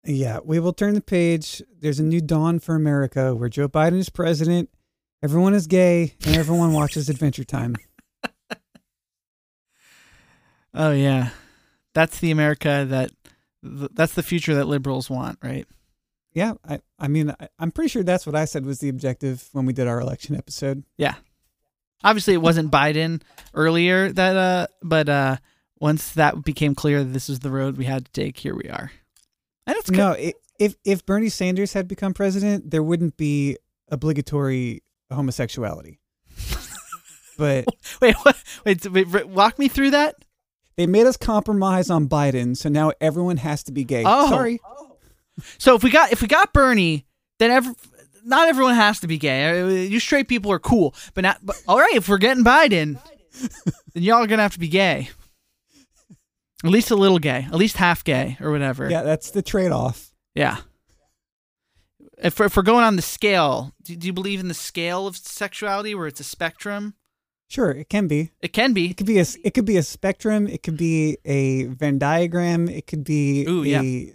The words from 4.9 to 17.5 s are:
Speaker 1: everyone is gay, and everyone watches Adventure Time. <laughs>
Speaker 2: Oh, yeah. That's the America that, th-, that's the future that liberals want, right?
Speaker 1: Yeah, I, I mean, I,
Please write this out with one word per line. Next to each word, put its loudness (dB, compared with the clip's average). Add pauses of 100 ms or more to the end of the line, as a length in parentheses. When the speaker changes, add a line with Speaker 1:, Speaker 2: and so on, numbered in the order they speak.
Speaker 1:
everyone 2
is 0
gay, 2 (100)
and 4
everyone 2
watches -2
Adventure -2
Time. -6
<laughs> -20 (3000)
Speaker 2:
Oh, 0
yeah. 2 (640)
That's 0
the 0
America 0
that, -4 (520)
th-, -12
that's 0
the -4
future -2
that 0
liberals -4
want, -10
right? -10 (680)
Speaker 1:
Yeah, -2 (100)
I, -10 (200)
I -6
mean, -2
I, -18